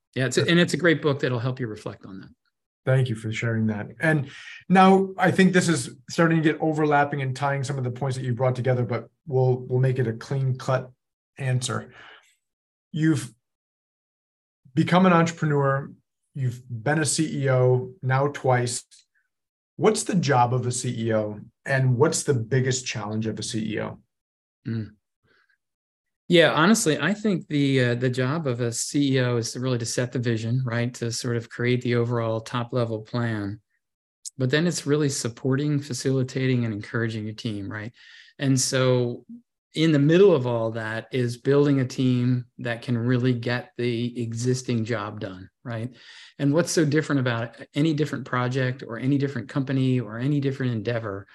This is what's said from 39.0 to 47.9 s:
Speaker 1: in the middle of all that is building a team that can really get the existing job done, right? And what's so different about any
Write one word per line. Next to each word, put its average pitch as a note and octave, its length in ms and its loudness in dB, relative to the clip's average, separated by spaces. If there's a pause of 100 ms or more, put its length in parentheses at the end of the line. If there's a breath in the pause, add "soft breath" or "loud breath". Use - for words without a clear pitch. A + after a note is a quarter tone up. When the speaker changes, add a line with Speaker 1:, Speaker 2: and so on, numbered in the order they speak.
Speaker 1:
in D#3 180 2
the D3 60 6
middle E3+ 360 6
of B2+ 120 2
all A2+ 240 0
that A2 420 -6
is B2 240 -2
building C#3 440 4
a B2+ 60 0
team B2 600 0 (100)
that A#2 240 -6
can B2 160 -2
really B2 380 2
get A#2+ 420 -4
the A#2+ 460 -2
existing A#2 640 -2
job G#2+ 340 -6
done, F#2+ 300 -12 (140)
right? A#2 300 -8 (440 loud breath)
And C#3+ 160 2
what's E3+ 180 0
so F3 100 2
different D3+ 380 0
about A#2 360 -2 (180)
any D#3 180 2